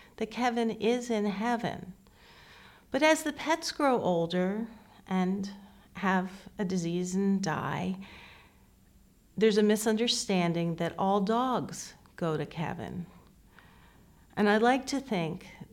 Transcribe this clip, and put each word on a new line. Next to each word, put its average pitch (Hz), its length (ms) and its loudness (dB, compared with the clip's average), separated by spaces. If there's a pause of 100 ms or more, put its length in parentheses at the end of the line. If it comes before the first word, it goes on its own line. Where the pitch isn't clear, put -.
(160)
that 220 160 -6
Kevin 233 380 2
is 240 400 0
in 208 160 0
heaven. 208 680 -4 (960)
But 269 120 0
as 311 200 6
the 302 100 -2
pets 330 380 -2
grow 262 300 2
older 180 680 0 (400)
and 190 440 0 (440)
have 190 360 0 (280)
a 208 60 -2
disease 180 500 -2
and 196 280 2
die, 160 540 -2 (1400)
there's 214 220 4
a 214 40 6
misunderstanding 208 1120 2
that 170 220 -4
all 196 220 2
dogs 226 760 -2 (220)
go 160 200 -2
to 147 80 -4
Kevin. 165 600 -6 (1300)
And 208 120 4
I 214 100 6
like 254 300 4
to 269 120 -2
think 175 460 -4 (260)